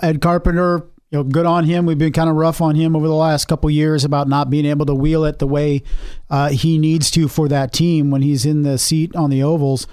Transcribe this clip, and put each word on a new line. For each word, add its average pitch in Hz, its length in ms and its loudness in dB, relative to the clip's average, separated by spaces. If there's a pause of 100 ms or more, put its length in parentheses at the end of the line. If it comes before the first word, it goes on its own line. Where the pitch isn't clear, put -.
Ed 160 180 0
Carpenter, 175 640 0 (260)
you 147 80 -2
know, 143 60 0
good 151 220 0
on 170 180 2
him. 175 220 0
We've 160 120 0
been 156 140 0
kinda 165 200 2
rough 156 280 0
on 156 140 2
him 160 220 2
over 156 100 0
the 160 80 0
last 156 320 0
couple 151 240 0
years 151 340 2
about 143 240 0
not 139 220 0
being 147 160 0
able 147 200 0
to 139 80 0
wheel 156 300 0
it 147 140 -2
the 139 80 -2
way, 143 360 0 (460)
uh, 143 200 0
he 160 300 0
needs 156 340 0
to 160 160 2
for 151 200 -2
that 135 240 -2
team 156 380 0
when 135 120 0
he's 139 220 0
in 151 180 0
the 139 160 0
seat 160 360 -2
on 151 160 0
the 135 120 0
ovals. 143 500 0